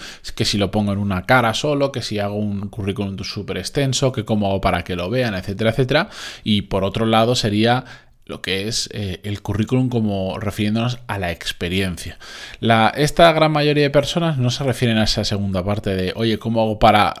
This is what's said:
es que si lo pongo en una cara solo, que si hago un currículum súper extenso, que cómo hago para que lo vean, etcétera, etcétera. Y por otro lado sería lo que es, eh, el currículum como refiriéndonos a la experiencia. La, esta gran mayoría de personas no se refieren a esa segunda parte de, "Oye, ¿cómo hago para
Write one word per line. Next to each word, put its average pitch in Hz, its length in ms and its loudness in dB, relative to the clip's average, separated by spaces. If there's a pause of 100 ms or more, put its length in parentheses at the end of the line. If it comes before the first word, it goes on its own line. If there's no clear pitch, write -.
(240)
es - 80 -10
que - 140 -2
si - 120 0
lo 98 140 0
pongo 104 220 0
en 98 60 -2
una 98 260 -2
cara 117 280 2
solo, 139 380 0
que 123 100 -6
si 104 180 -4
hago 101 160 -2
un 104 340 -4
currículum 98 560 -4
súper 92 320 -8
extenso, 135 560 0
que 107 100 -4
cómo 104 240 0
hago 95 140 0
para 90 240 0
que 90 100 -4
lo 90 140 -4
vean, 120 240 0
etcétera, 101 380 0
etcétera. 139 380 2 (360)
Y 104 160 2
por 95 240 -2
otro 107 200 -2
lado 113 300 4
sería 117 480 2 (440)
lo 73 140 -12
que 95 260 -4
es, - 240 -4
eh, 92 300 -6
el 101 220 -8
currículum 113 440 0
como 101 520 -2
refiriéndonos 110 640 -2
a 101 140 -4
la 87 120 -2
experiencia. 87 840 -4 (420)
La, 110 380 4
esta 160 360 6
gran 156 180 4
mayoría 147 320 2
de 143 80 2
personas 151 480 2
no 123 100 2
se 127 140 -2
refieren 117 340 2
a 110 60 4
esa 104 220 0
segunda 98 380 -2
parte 101 320 -2
de, 92 200 -2
"Oye, 110 240 0
¿cómo 113 240 0
hago 110 160 0
para 104 400 6